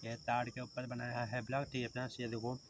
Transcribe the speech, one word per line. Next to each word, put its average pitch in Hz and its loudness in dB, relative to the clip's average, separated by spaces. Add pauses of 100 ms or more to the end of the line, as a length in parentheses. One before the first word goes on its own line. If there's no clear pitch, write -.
ये 117 -2
ताड़ 120 4
के 123 -6
ऊपर 127 -4
बनाया 120 -2
है 120 2
ब्लॉग। 131 2
ठीक 131 0
है 117 0
फ्रेंड्स, 127 -2
ये 117 0
देखो 117 0 (120)